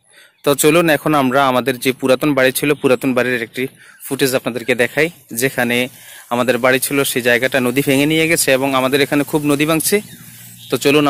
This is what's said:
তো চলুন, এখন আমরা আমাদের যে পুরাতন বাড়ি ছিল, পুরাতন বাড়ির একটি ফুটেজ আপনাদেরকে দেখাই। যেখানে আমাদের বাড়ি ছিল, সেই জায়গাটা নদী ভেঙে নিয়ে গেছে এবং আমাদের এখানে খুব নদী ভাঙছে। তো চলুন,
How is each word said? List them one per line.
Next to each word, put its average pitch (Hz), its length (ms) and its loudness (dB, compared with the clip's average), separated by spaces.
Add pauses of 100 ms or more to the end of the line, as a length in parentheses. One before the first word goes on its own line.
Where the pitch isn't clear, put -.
(440)
তো 143 100 2
চলুন, 156 320 2 (100)
এখন 156 160 -2 (100)
আমরা 131 180 2 (100)
আমাদের 123 240 0 (100)
যে 135 60 0 (100)
পুরাতন 131 340 2
বাড়ি 131 240 2
ছিল, 147 160 -2
পুরাতন 135 420 0
বাড়ির 123 300 -2
একটি 127 180 -8 (400)
ফুটেজ 135 300 -2
আপনাদেরকে 123 400 -4
দেখাই। 123 340 0 (240)
যেখানে 120 440 -2 (540)
আমাদের 120 280 0
বাড়ি 127 280 2
ছিল, 143 180 -2
সেই 127 180 -4
জায়গাটা 123 380 2
নদী 123 260 -2
ভেঙে 139 200 2
নিয়ে 160 240 0
গেছে 165 220 -2
এবং 131 220 2
আমাদের 131 260 2
এখানে 143 240 0
খুব 156 160 -2 (100)
নদী 143 200 2
ভাঙছে। 160 260 0 (680)
তো - 80 -6 (100)
চলুন, 143 260 4